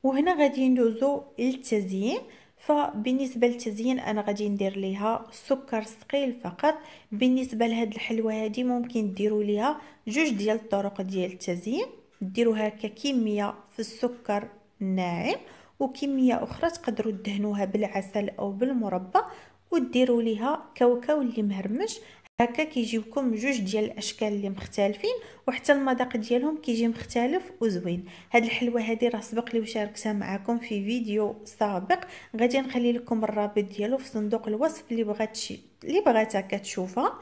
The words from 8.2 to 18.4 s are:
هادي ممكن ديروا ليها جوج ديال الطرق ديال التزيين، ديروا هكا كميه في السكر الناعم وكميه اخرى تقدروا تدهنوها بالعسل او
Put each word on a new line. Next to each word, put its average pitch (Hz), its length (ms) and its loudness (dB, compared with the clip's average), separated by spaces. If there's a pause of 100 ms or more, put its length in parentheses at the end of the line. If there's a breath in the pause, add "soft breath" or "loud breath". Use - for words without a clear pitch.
هادي 220 300 -2
ممكن 240 500 0
ديروا 208 280 2
ليها 214 380 0 (280 loud breath)
جوج 294 200 2
ديال 214 280 2
الطرق 202 460 -2
ديال 190 300 -2
التزيين، 214 540 -4 (340)
ديروا 214 380 2
هكا 214 300 -2
كميه 214 680 0 (180)
في - 60 -14
السكر 220 680 -2 (340)
الناعم 185 540 0 (440 loud breath)
وكميه 262 640 2
اخرى 330 280 -2
تقدروا 220 420 -2
تدهنوها 202 520 -2
بالعسل 202 680 -2
او 202 200 -4